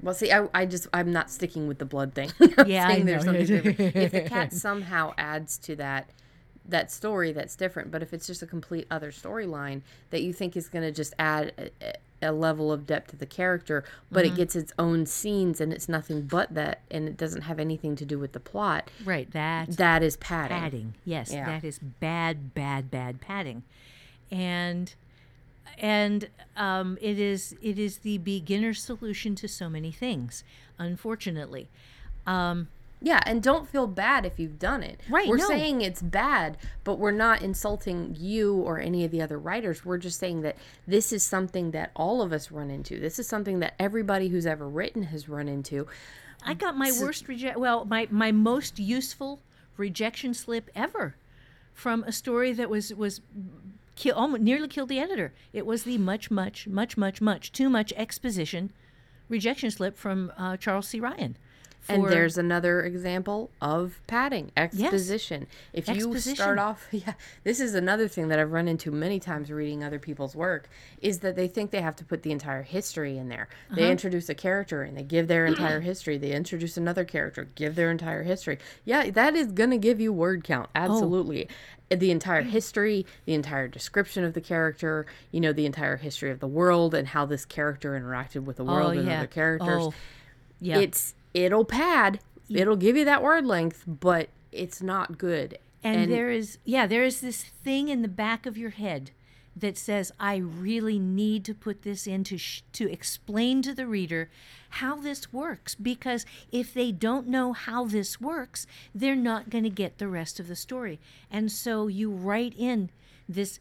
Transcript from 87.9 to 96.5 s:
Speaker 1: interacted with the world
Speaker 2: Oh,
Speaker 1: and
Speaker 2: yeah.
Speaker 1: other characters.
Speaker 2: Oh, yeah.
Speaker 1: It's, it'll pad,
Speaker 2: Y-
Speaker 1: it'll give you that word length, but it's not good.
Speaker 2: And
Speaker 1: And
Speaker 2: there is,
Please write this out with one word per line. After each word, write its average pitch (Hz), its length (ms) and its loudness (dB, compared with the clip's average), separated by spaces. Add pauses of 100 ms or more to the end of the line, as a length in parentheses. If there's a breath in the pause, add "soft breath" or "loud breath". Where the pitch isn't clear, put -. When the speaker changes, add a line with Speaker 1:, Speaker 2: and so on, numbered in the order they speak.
Speaker 1:
interacted 127 440 -6
with 135 140 -6
the 127 60 -4
world 175 300 4
Speaker 2:
Oh, - 60 0
Speaker 1:
and - 80 0
Speaker 2:
yeah. 160 100 0
Speaker 1:
other 151 80 -2
characters. 165 560 2
Speaker 2:
Oh, 156 120 -2 (680 loud breath)
yeah. 170 180 2
Speaker 1:
It's, - 360 2 (200)
it'll 185 300 6
pad, 240 560 4 (300)
Speaker 2:
Y- 208 100 2
Speaker 1:
it'll 208 160 6
give 202 200 6
you 302 100 6
that 285 160 6
word 311 240 6
length, 170 400 2
but 170 420 2 (240)
it's 175 300 -6
not 185 360 -2
good. 170 380 -2 (260)
Speaker 2:
And 220 200 2
Speaker 1:
And 226 100 4
Speaker 2:
there 240 180 2
is, 226 340 -4